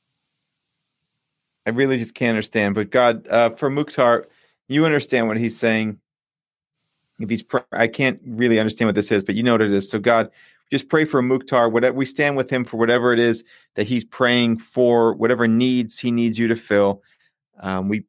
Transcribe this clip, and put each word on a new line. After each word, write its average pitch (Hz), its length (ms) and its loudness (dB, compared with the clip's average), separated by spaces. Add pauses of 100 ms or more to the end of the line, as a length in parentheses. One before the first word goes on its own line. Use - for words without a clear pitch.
(1700)
I 110 60 -2
really 131 260 0
just 117 160 -8
can't 120 160 -2
understand. 107 460 0
But 104 160 -4
God, 120 360 2
uh, 117 240 2
for 135 200 -4
Mukhtar, 139 560 0 (400)
you 147 180 2
understand 131 420 0
what 110 100 -2
he's 113 200 -4
saying. 110 420 -2 (1200)
If 110 120 -8
he's, 113 100 -2
pr-, - 160 -4 (140)
I 113 160 0
can't 127 360 -2
really 113 360 0
understand 110 280 0
what 101 80 0
this 104 160 -2
is, 101 120 2
but 101 100 -4
you 107 80 -2
know 120 120 2
what 110 80 2
it 104 120 2
is. 98 160 -2
So - 80 -6
God, 113 320 2 (400)
just 139 180 -4
pray 156 160 2
for 151 180 0
Mukhtar. 127 460 0
Whatever, 120 300 0
we 135 80 -4
stand 143 320 -2
with 131 120 -4
him 127 140 -4
for 117 140 -10
whatever 120 340 2
it 120 80 2
is 117 240 0 (300)
that 104 140 -4
he's 117 180 -4
praying 120 540 0
for, 117 560 2
whatever 117 320 0
needs 120 500 0
he 123 140 -4
needs 117 260 -2
you 117 100 0
to 113 80 0
fill. 101 460 0 (580)
Um, 95 300 -6
we, 104 200 -4